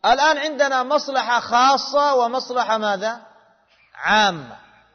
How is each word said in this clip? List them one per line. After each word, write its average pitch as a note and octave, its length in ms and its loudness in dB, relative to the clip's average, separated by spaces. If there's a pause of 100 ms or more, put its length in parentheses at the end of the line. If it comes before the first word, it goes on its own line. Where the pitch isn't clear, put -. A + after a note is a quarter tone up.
الآن C#4 340 2
عندنا C#4 440 -2
مصلحة B3+ 580 -2
خاصة C4+ 720 2
ومصلحة B3 640 -2
ماذا؟ G#3+ 420 -4 (760)
عامة. E3 640 0 (380)